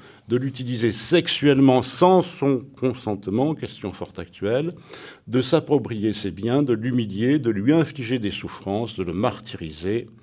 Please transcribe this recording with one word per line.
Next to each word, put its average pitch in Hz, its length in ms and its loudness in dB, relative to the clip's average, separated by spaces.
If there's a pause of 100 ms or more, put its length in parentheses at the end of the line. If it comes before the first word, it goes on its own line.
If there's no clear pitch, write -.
(260)
de 113 100 0
l'utiliser 127 540 -2
sexuellement 135 920 4
sans 180 400 4
son 139 400 -2 (140)
consentement, 117 800 -2
question - 380 -8
fort - 240 -12
actuelle, 123 580 -4 (540)
de 120 120 0
s'approprier 120 720 0
ses 98 200 -6
biens, 120 320 0
de 123 80 0
l'humilier, 117 640 0
de 117 120 -2
lui 107 220 2
infliger 131 460 0
des 101 140 -2
souffrances, 104 640 -6
de 92 80 -4
le 85 80 -4
martyriser, 98 920 -4 (160)